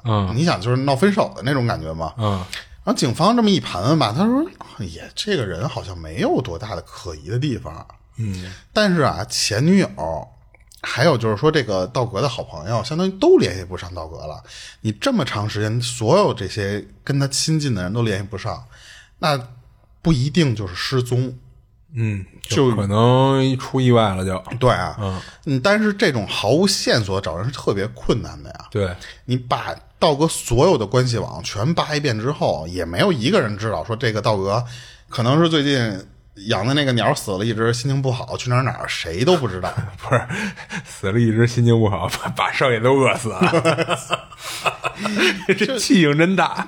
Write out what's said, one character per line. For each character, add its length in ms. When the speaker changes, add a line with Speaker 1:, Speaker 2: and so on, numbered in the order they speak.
Speaker 1:
嗯。 320
Speaker 2:
你 80
想， 160
就 100
是 140
闹 100
分 200
手 200
的 100
那 100
种 120
感 160
觉 120
嘛。 240
Speaker 1:
嗯。 280
Speaker 2:
然 100
后 0
警 220
方 220
这 40
么 80
一 120
盘 220
问 140
吧， 180
他 100
说 200
：“也， 300
这 220
个 80
人 220
好 140
像 160
没 200
有 240
多 180
大 160
的 60
可 340
疑 140
的 100
地 180
方。” 300
Speaker 1:
嗯。 340
Speaker 2:
但 200
是 80
啊， 260
前 380
女 140
友， 480
还 220
有 120
就 120
是 80
说 120
这 140
个 240
道 180
格 160
的 80
好 140
朋 260
友， 140
相 120
当 120
于 40
都 260
联 200
系 60
不 120
上 200
道 100
格 120
了。 160
你 100
这 200
么 140
长 240
时 120
间， 200
所 380
有 120
这 140
些 400
跟 140
他 100
亲 320
近 140
的 80
人 100
都 120
联 160
系 60
不 120
上， 240
那 200
不 100
一 180
定 240
就 140
是 80
失 260
踪。 320
Speaker 1:
嗯， 300
Speaker 2:
就 300
Speaker 1:
就 40
可 120
能 720
出 200
意 120
外 240
了 100
就。 120
Speaker 2:
对 140
啊。 280
Speaker 1:
嗯。 220
Speaker 2:
嗯， 180
但 180
是 120
这 180
种 160
毫 220
无 180
线 340
索 200
找 160
人 80
是 60
特 220
别 140
困 340
难 220
的 60
呀。 200
Speaker 1:
对。 240
Speaker 2:
你 120
把 360
道 160
格 140
所 400
有 100
的 80
关 220
系 100
网 260
全 300
扒 220
一 40
遍 200
之 120
后， 360
也 160
没 160
有 140
一 180
个 80
人 180
知 120
道 160
说 100
这 160
个 100
道 140
格 260
可 160
能 160
是 80
最 160
近 420
养 180
的 80
那 100
个 100
鸟 200
死 240
了 80
一 80
只， 180
心 180
情 120
不 100
好， 240
去 140
哪 60
儿 80
哪 80
儿， 160
谁 360
都 140
不 100
知 140
道。 100
Speaker 1:
<laughs> 160
不 140
是， 120
死 280
了 80
一 120
只， 140
心 180
情 160
不 80
好， 220
把， 200
把 220
剩 220
下 80
都 180
饿 160
死 140
了。 100
<laughs> 960
这 220
气 240
性 160
真 180
大。 320